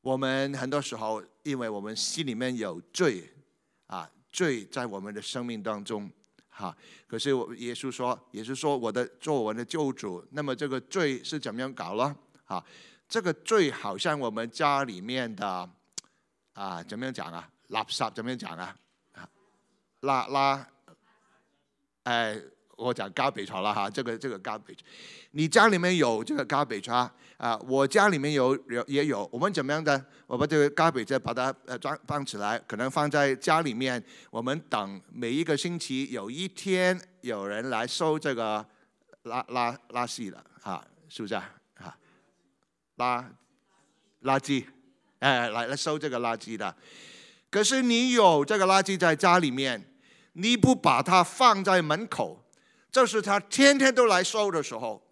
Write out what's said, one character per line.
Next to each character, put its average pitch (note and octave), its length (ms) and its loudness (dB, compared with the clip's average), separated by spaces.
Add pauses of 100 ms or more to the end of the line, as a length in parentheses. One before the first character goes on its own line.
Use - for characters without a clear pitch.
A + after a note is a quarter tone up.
我 C3 140 -2
们 C3+ 400 -2
很 C3 120 -4
多 C#3+ 120 0
时 B2+ 160 -8
候， A2 260 -6 (200)
因 C#3 160 -4
为 A#2 100 -4
我 G#2 120 -6
们 G#2+ 140 -8
心 D#3+ 320 -4
里 A#2+ 80 -4
面 B2+ 220 -4
有 F#2 240 -6 (120)
罪， A#2+ 380 0 (560)
啊， E2+ 240 -12 (220)
罪 C3 320 0
在 A#2+ 220 -6
我 G2 120 -8
们 G2+ 140 -10
的 G#2 80 -10
生 B2 240 -8
命 A2+ 180 -8
当 G2+ 220 -4
中， G#2 260 -6 (380)
哈。 F#2 260 -12 (320)
可 A2+ 120 -10
是 C3+ 160 0
我， A#2+ 220 -4
耶 A#2+ 180 -10
稣 C3 160 -8
说， B2 280 -4 (120)
耶 G#2+ 120 -12
稣 B2 120 -8
说 C#3+ 240 0
，“我 A2+ 120 -2
的， B2 160 -2 (140)
做 D3 220 -2
我 G#2+ 100 0
的 A#2 100 -6
救 C#3 300 -2
主。” F#2 400 -10
那 D3 100 -6
么 C3+ 140 -4
这 D3 100 -6
个 C3 140 -4
罪 C#3 420 -2
是 - 160 -8
怎 A2+ 160 -8
么 A#2+ 60 -8
样 C3+ 140 -6
搞 F#2+ 220 -8
呢？ C#3 200 0 (300)
啊， F#2 180 -8 (440)
这 A3+ 120 -2
个 F3+ 120 -2
罪 F3 380 2
好 G2+ 280 -6
像 D3+ 200 -2
我 A#2+ 120 -2
们 A2+ 200 -6
家 C#3+ 340 0
里 F#2+ 180 -10
面 A#2+ 340 -6
的， F#2 320 -6 (840)
啊， F#2 280 -10
怎 G#2 160 -10
么 B2+ 60 -8
样 C3 80 -6
讲 E2+ 180 -10
啊？ E2+ 160 -14 (220)
垃 G#2+ 180 -2
圾 A2 280 -4
怎 A2+ 100 -8
么 B2 60 -6
样 B2+ 80 -6
讲 F#2 180 -12
啊？ F2+ 180 -10 (380)
啊， F#2 160 -20 (720)
拉， C3+ 280 0
拉， C3+ 380 0 (1400)
哎， A2+ 360 -2 (360)
我 A#2 180 -2
讲 G2+ 180 -6
garbage A2 380 -2
好 F#2+ 100 -6
了 G#2 140 0
哈， G#2 160 -2
这 B2+ 120 -6
个， A#2 140 -6
这 C3 140 -8
个 F#2+ 100 -10
garbage。 G#2 380 -12 (540)
你 D3+ 140 0
家 A3 220 6
里 F#3+ 100 4
面 F3+ 180 2
有 A#2+ 280 2
这 D4+ 100 -6
个 C#4 120 -2
garbage A#2+ 440 -2
啊？ B2 220 0 (240)
啊， A#2 200 -2 (100)
我 C3+ 200 2
家 G#3 220 6
里 E3+ 100 4
面 D3 140 0
有， C3 220 4 (140)
有， A#2+ 180 -4
也 C#3+ 200 0
有。 G#2 260 -2
我 A#2+ 60 -6
们 F#3 140 0
怎 E3 120 -2
么 D3 80 -2
样 D#3 100 -2
的？ C#3 220 2 (220)
我 B2+ 100 -4
把 C#3 100 2
这 D#3 120 2
个 D3 140 6
garbage C3+ 480 2
把 A#2+ 120 -6
它， B2 220 -2 (100)
呃， B2 140 -8
装， C3+ 280 -6
放 C#3+ 200 -6
起 - 100 -10
来， G#2 300 -2
可 - 100 -8
能 B2+ 140 -2
放 D3 200 0
在 C#3+ 260 2
家 D#3+ 260 2
里 C3+ 100 -2
面。 B2 300 -2 (280)
我 A2+ 120 -6
们 C#3 260 -2
等 G2 320 -4 (100)
每 A#2+ 220 -6
一 D3+ 100 0
个 D#3 140 0
星 F3 220 -4
期 C3+ 320 -6
有 A2 200 -8
一 E3+ 180 -8
天 F#3 520 0 (220)
有 G#2 240 -6
人 A2+ 240 -6
来 A#2 160 -2
收 D#3 320 -2
这 D3 160 -2
个 G#2+ 320 -4 (560)
拉， A#2+ 260 -6
拉， A#2+ 300 -2 (120)
拉 A#2+ 160 -4
稀 A#2 240 -8
了， - 140 -20 (160)
哈， F#2 240 -8 (240)
是 - 140 -12
不 G#2 60 -8
是 A2 60 -4
啊？ F#2+ 200 -8 (220)
哈， E2+ 200 -18 (1000)
拉， B2 360 -2 (920)
垃 C3+ 140 4
圾， C3+ 280 -2 (540)
哎， B2+ 280 2
来， A#2 200 -2
来 C#3 80 -4
收 D#3 220 -2
这 D3 120 -4
个 A#2+ 100 -4
垃 A#2 160 0
圾 A2 200 -10
的。 F#2+ 200 -6 (760)
可 G#3 140 4
是 C4 180 2
你 A#3+ 280 4
有 F3+ 340 6
这 G#3+ 140 0
个 F#3 80 4
垃 F#3+ 160 6
圾 F#3+ 160 -2
在 D#3+ 180 4
家 F3+ 220 6
里 D#3 120 2
面， B2 440 -4 (400)
你 A3+ 220 2
不 B3 180 6
把 C3+ 280 4
它 F3 220 6
放 G#3+ 400 4
在 F#3 160 6
门 D#3+ 260 0
口， F#2 380 -6 (480)
就 B3+ 140 6
是 G3+ 160 0
他 G3+ 180 2
天 C#4 380 6
天 C4+ 160 6
都 B3 100 6
来 F#3 180 6
收 G#3 280 0
的 D#3+ 120 0
时 B2+ 140 -8
候 A2 360 -8